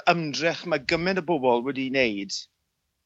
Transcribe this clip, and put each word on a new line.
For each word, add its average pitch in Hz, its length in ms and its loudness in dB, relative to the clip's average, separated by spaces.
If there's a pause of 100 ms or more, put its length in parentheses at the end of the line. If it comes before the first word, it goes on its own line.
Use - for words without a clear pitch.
ymdrech 160 600 0
mae 151 160 0
gymaint 175 380 0
o - 20 -14
bobl 127 400 2
wedi 135 240 -4
wneud 110 460 0 (720)